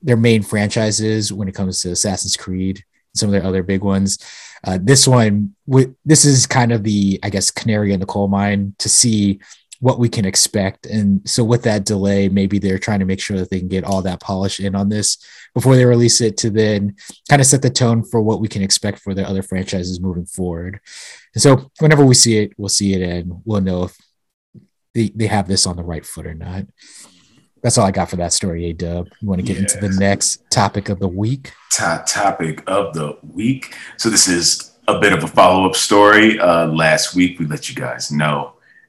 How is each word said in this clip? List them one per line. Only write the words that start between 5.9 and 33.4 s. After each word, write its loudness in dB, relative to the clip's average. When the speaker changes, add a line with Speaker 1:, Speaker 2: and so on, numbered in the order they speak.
Speaker 1:
this 4
is 4
kind 2
of 0
the, 2
I -8
guess, -2
canary 0
in 0
the -6
coal -2
mine 0
to -6
see 2
what 2
we 2
can -2
expect. -2
And 0
so 0
with 0
that 0
delay, 0
maybe 0
they're -2
trying -2
to 0
make -4
sure -6
that -6
they -4
can -6
get -4
all -2
that -6
polish -4
in -4
on 0
this -2
before 4
they 6
release 4
it -2
to -2
then 0
kind 4
of 4
set 4
the 2
tone 2
for 0
what 0
we -4
can -6
expect -4
for -8
their -4
other -4
franchises -6
moving -4
forward. -8
And -2
so 4
whenever 6
we 6
see 4
it, -2
we'll -8
see 0
it -2
and -6
we'll 0
know -2
if -12
they, 0
they -2
have 0
this 0
on -6
the -10
right -10
foot -14
or -12
not. -10
That's 2
all 4
I 2
got -4
for -10
that -4
story, -4
A-Dub. -8
You -8
wanna -2
get -4
into -4
the -4
Speaker 2:
Yes. -2
Speaker 1:
next -2
topic 0
of -4
the -2
week? -6
Speaker 2:
Top -4
topic -4
of -2
the -6
week. -6